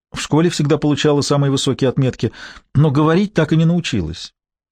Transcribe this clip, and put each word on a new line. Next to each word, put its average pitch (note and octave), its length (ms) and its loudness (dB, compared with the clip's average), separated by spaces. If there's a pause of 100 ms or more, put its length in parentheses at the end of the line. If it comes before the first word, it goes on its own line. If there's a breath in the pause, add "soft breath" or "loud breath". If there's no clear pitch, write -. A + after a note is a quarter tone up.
(120)
В - 80 -12
школе E3 300 0
всегда D3 280 0
получала D3 440 0
самые C#3+ 300 0
высокие C3 380 0
отметки, B2 440 -2 (420 loud breath)
но D3+ 160 4
говорить D#3+ 420 2
так D#3+ 200 0
и - 20 2
не D#3+ 80 2
научилась. C#3 680 -2 (380)